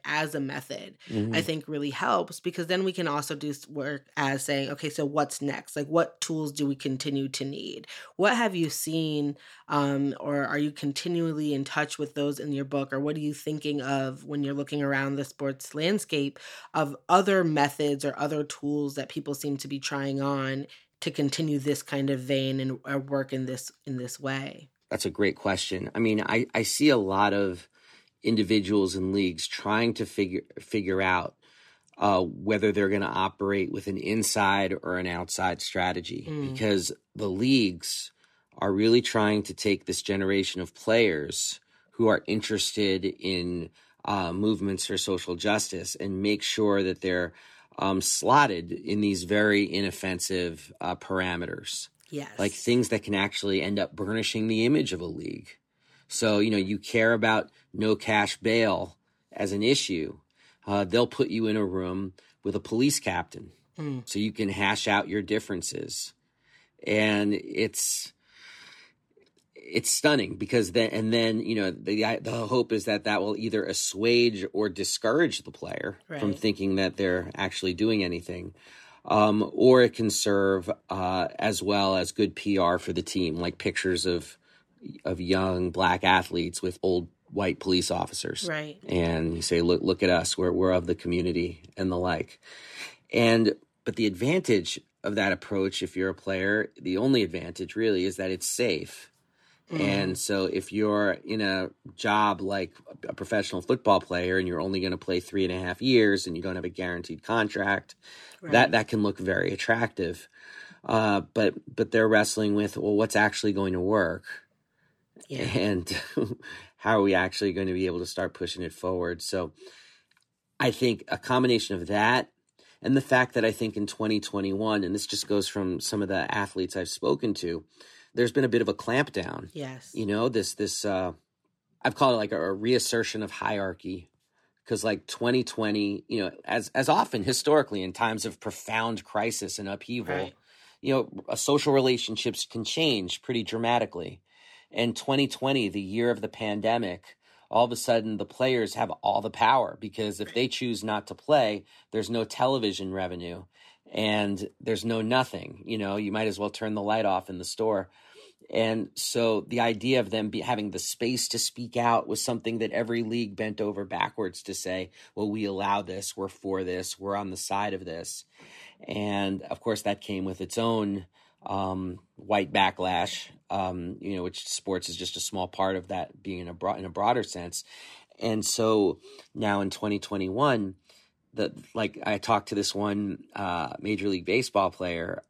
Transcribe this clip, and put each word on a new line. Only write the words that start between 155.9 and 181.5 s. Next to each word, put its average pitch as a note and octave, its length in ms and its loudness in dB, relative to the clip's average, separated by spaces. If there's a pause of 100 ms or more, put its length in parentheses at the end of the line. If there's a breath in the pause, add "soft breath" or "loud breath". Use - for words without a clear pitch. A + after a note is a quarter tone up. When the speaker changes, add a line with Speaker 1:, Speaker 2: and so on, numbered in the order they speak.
Speaker 2:
you G#2 140 -2
might A2 160 0
as G2 120 -2
well G#2 120 -2
turn G#2+ 240 -4
the G2+ 80 -2
light G#2+ 220 2
off F#2 240 0
in F#2 100 -8
the F2+ 60 -10
store. G#2 460 -2 (600 loud breath)
And A2+ 440 0
so A2+ 480 0
the A#2+ 180 -2
idea A#2 400 2
of G2 100 -2
them G#2+ 200 -2
be, A2+ 100 -4
having G#2+ 300 -2
the - 80 -6
space - 500 -2
to A#2 100 -2
speak - 380 -4
out A#2 300 4
was G#2+ 140 -2
something A2+ 380 -2
that A2 140 -2
every A#2 300 0
league A2 340 -4
bent A2 240 -4
over G2+ 260 -2
backwards F#2+ 580 -4
to F#2+ 100 -8
say, F#2 360 -6 (240 loud breath)
"Well, G#2 160 -2
we G#2 160 -2
allow G2 340 0
this, F#2+ 360 -8
we're F#2+ 120 -4
for F#2+ 340 -4
this, F2+ 360 -4
we're G2 180 -2
on G2 140 -4
the F#2 80 -8
side G2+ 340 -2
of F#2 140 -8
this." E2+ 400 -10 (600 loud breath)
And G2+ 560 -2
of - 180 -8
course A2 220 -2
that G2+ 200 -2
came F#2+ 240 -4
with F#2+ 160 -6
its F2+ 160 -6
own, G#2+ 480 0 (400 soft breath)
um, F#2 540 -4 (160)
white G2 360 0
backlash, F#2 760 0 (200)
um, F#2 520 -4
you G2 140 -6
know, F#2 80 -4
which F2+ 240 -8
sports - 440 -4
is E2+ 60 -8
just F#2 200 -8
a - 40 -8
small F#2 280 -4
part F#2+ 280 0
of F2+ 120 -8
that F#2 340 -6
being F2+ 180 -10
in F2 80 -10
a F2 60 -12
bro-, F#2 200 -2
in F#2+ 100 -8
a F2+ 60 -8
broader A2 320 2
sense. F2 420 -8 (540 loud breath)
And A2 260 0
so A2 560 4 (340 loud breath)
now G2+ 280 0
in G2 80 0
twenty G#2 280 -2
twenty-one, G2+ 760 0 (580 soft breath)
the, - 180 -2 (220)